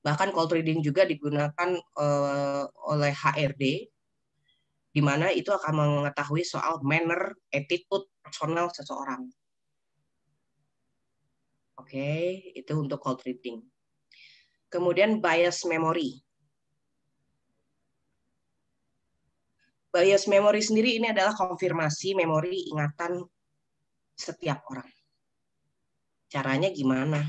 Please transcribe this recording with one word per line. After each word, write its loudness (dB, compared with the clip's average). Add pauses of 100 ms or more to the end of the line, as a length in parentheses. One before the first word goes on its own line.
Bahkan 0
cold 2
reading 0
juga 2
digunakan, -2
eh, -2 (240)
oleh 2
H 0
R 0
D, -2 (1000)
di 4
mana 2
itu -2
akan 0
mengetahui -2
soal -4
manner, 0 (160)
attitude, -4 (160)
personal -4
seseorang. -10 (2500)
Oke, -4 (140)
itu -10
untuk -4
cold -4
reading. -10 (1120)
Kemudian 2
bias 2
memory. -2 (3750)
Bias 6
memory 6
sendiri 2
ini 0
adalah 2
konfirmasi -2
memori 0
ingatan -4 (880)
setiap -8
orang. -12 (1400)
Caranya 0
gimana? 0